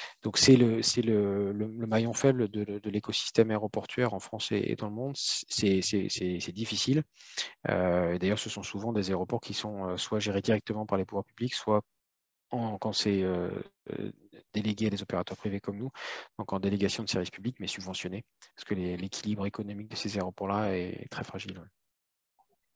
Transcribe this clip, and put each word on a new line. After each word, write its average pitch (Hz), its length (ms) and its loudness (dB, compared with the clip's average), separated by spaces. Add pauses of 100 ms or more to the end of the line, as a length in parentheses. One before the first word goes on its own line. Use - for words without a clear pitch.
(220)
Donc, 110 160 0
c'est 131 180 12
le, 113 260 6
c'est - 200 2
le, 101 500 2
le, 107 200 -4
le 113 140 -4
maillon 113 260 2
faible 123 360 4
de, 104 160 -2
de, 104 160 -4
de 104 100 -6
l'écosystème 107 600 2
aéroportuaire 107 600 0
en 95 60 -4
France - 320 -8
et, 104 220 2
et - 20 0
dans 107 140 -4
le 104 60 -8
monde. 127 220 -4
C'est, - 680 2
c'est, 98 280 0
c'est, 90 300 -2
c'est - 120 -6
difficile. 113 520 0 (640)
Euh, 90 440 2
et 90 40 -2
d'ailleurs, 98 220 2
ce 107 100 -8
sont 98 140 -8
souvent 107 280 -4
des 98 180 0
aéroports 92 300 0
qui - 140 -8
sont, 104 320 -4
euh, 90 100 -2
soit 107 220 -2
gérés 101 240 0
directement 107 420 2
par 101 140 0
les 95 60 0
pouvoirs 98 200 -4
publics, - 300 -4
soit 107 280 2 (680)
en, 113 260 -4
quand 107 160 -4
c'est, 101 300 2
euh, 90 260 0 (440)
euh, - 180 -6 (420)
délégué 107 360 0
à - 20 2
des 101 100 -2
opérateurs - 360 -4
privés 101 240 -4
comme 101 180 -6
nous, 127 120 -6 (480)
donc 104 140 -6
en 98 60 0
délégation 98 460 2
de 98 40 -4
service 90 220 0
public, 117 300 -6
mais 95 80 -6
subventionné, 92 560 -6 (320)
parce - 80 -16
que - 100 -4
les, 90 220 -2
l'équilibre 98 500 -4
économique 104 420 -8
de - 80 -10
ces 104 220 -4
aéroports-là 98 580 -2
est, 90 280 -4
est - 40 -14
très - 160 -8
fragile. 98 380 -10 (1120)